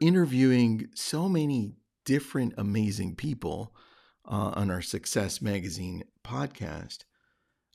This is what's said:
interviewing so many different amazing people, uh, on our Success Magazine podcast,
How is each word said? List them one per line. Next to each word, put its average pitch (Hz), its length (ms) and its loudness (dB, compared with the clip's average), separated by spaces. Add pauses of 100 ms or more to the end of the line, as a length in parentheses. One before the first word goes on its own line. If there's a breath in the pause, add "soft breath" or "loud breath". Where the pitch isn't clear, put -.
interviewing 127 920 6
so 165 340 -4
many 143 460 0 (320)
different 135 500 0
amazing 101 600 -2
people, 107 600 -6 (480 soft breath)
uh, 101 320 -2
on 98 140 0
our 90 120 -2
Success - 600 -4
Magazine 90 640 -6 (200)
podcast, 120 760 -8 (760)